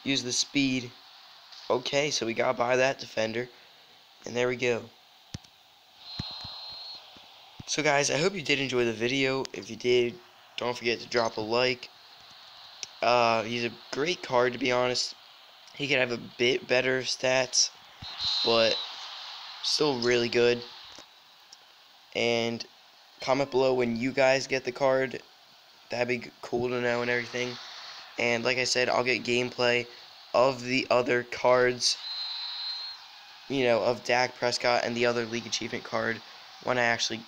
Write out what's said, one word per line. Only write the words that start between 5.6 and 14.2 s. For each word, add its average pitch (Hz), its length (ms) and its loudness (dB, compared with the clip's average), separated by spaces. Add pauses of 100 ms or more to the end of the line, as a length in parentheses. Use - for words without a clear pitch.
So - 180 -2
guys, 143 260 4
I 131 80 0
hope 185 160 0
you 190 80 -8
did 139 200 0
enjoy 123 240 2
the 117 80 0
video. 131 580 0
If - 180 -10
you 113 60 -10
did, 120 420 2 (380)
don't 117 220 -4
forget 117 240 0
to - 60 -14
drop 117 280 0
a 113 60 -4
like. 123 480 0 (1120)
Uh, 117 420 4
he's 120 220 -4
a 113 60 -2 (200)
great 151 320 -4